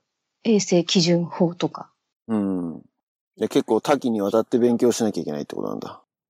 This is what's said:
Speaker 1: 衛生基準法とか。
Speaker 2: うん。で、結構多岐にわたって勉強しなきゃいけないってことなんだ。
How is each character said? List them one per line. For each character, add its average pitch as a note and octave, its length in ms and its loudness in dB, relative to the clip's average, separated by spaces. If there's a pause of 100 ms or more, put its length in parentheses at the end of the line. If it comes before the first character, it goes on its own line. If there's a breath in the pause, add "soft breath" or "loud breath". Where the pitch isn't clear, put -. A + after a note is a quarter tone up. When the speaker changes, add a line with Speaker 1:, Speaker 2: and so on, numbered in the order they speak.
(440)
Speaker 1:
衛 A3 160 4
生 F3 240 2
基 F3 180 0
準 E3+ 240 2
法 E3+ 300 0
と D3+ 140 -4
か。 - 220 -18 (360)
Speaker 2:
う A2 80 -4
ん。 F2+ 460 -4 (560)
で、 G#2+ 100 -2
結 C3+ 180 0
構 A2 140 2
多 D3 180 0
岐 B2+ 140 -2
に G#2+ 100 -2
わ G2 100 0
た A2 80 4
っ A2 60 2
て - 120 0
勉 A#2+ 200 2
強 A#2+ 140 4
し A#2 120 -2
な G#2+ 80 0
き F2+ 80 -6
ゃ - 20 -4
い - 40 -6
け D2+ 60 -6
な D2 80 -6
い C#2+ 40 -4
っ - 20 -16
て - 100 -12
こ G1+ 60 -8
と G1+ 80 -6
な G1+ 60 -8
ん G1+ 40 -8
だ。 - 220 -14 (280)